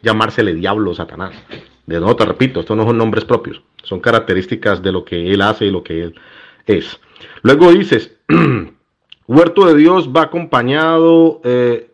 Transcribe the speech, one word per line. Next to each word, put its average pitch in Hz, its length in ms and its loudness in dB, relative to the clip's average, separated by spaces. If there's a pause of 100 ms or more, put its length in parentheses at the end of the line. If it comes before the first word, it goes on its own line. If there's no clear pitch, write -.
llamársele 110 520 -2
diablo 95 380 -4
o 85 40 -8
Satanás. 85 400 -12 (520)
De 82 120 -6
nuevo 104 180 2
te 110 80 0
repito, 127 340 -4
estos 110 160 -6
no 110 100 -2
son 117 120 0
nombres 110 260 -2
propios, - 380 -6 (200)
son 92 200 -12
características 98 800 -2
de 95 100 -2
lo 90 140 -6
que 87 260 -6
él 101 100 0
hace 107 240 -2
y 98 60 0
lo 90 120 -6
que 82 200 -8
él 82 120 -14 (500)
es. - 340 -4 (440)
Luego 160 280 6
dices, 175 460 0 (100)
<clears throat> - 1000 -4
huerto 165 380 4
de 160 100 6
Dios 160 400 4
va 165 80 4
acompañado, 165 1200 0
eh, 123 480 -2